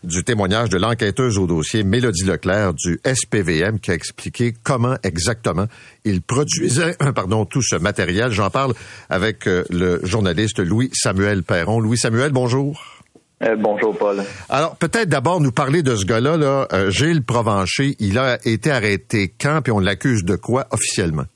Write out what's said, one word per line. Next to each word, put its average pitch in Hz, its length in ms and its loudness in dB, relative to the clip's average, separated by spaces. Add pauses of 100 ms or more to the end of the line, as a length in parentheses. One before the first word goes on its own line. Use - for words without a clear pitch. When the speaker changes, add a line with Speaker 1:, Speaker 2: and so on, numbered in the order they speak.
Speaker 1:
du 87 200 -4
témoignage 107 460 0
de 90 80 0
l'enquêteuse 110 600 0
au 92 80 2
dossier, 85 360 0
Mélodie 98 400 0
Leclerc 95 520 0
du 87 280 -6
S 131 240 0
P 107 140 0
V 85 160 0
M, 101 220 0
qui - 100 -8
a 90 60 0
expliqué - 640 -4
comment 127 400 0
exactement 90 640 -2 (400)
il 95 160 0
produisait, 151 760 0 (100)
<clears throat> 139 100 0
pardon, 107 300 0
tout 127 180 -2
ce - 120 0
matériel. 95 540 0
J'en 101 220 0
parle 135 240 0 (340)
avec, 92 380 -2
euh, 90 240 2
le 90 320 2
journaliste 98 560 0
Louis-Samuel 101 840 0
Perron. 95 380 0
Louis-Samuel, 117 540 0
bonjour. 131 460 0 (640)
Speaker 2:
Euh, 110 140 2
bonjour, 107 420 0
Paul. 101 260 0 (240)
Speaker 1:
Alors, 156 280 -2
peut-être 185 340 -2
d'abord 156 320 2
nous 139 100 2
parler 143 300 2
de 131 140 2
ce 98 100 -2
gars-là, 123 320 2
là, 139 340 2
euh, 98 200 2
Gilles 147 320 2
Provencher. 113 720 0
Il 104 220 0
a - 260 2
été 113 240 2
arrêté 101 720 0
quand, 151 220 0
puis 123 80 0
on 104 80 4
l'accuse 101 440 2
de 92 120 0
quoi 123 340 -2
officiellement ? 80 560 -2 (100)